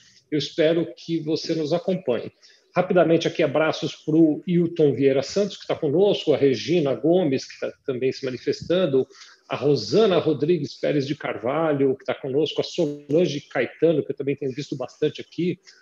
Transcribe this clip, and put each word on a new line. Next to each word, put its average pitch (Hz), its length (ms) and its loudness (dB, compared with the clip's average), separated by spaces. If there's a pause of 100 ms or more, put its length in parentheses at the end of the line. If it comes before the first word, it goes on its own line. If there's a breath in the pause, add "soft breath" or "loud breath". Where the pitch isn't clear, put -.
(300 soft breath)
Eu 156 60 -2
espero 160 580 0
que 165 260 -6
você 156 340 -4
nos 156 180 -2
acompanhe. 170 580 -2 (420 soft breath)
Rapidamente 170 540 4
aqui, 160 160 -2
abraços 151 540 0
pro 156 500 2
Hilton 165 460 2
Vieira 135 320 2
Santos, 196 320 -4
que - 100 -20
tá 143 80 -2
conosco, 165 580 2
a 127 40 4
Regina 135 580 2
Gomes, 151 500 2
que - 140 -20
tá - 140 -6 (120)
também 127 280 -2
se - 120 -10
manifestando, 135 840 0 (400 loud breath)
a - 80 -6
Rosana 147 640 2
Rodrigues 147 600 -2
Pérez 147 260 0
de 147 120 -6
Carvalho, 139 800 -2
que - 80 -20
tá 123 100 -4
conosco, 143 460 -2
a - 40 0
Solange 147 760 -2
Caetano, 156 640 0
que - 80 -10
eu - 40 -8
também 139 200 -4
tenho 135 160 -6
visto 143 240 -8
bastante 131 440 -4
aqui, 175 380 -4 (240 soft breath)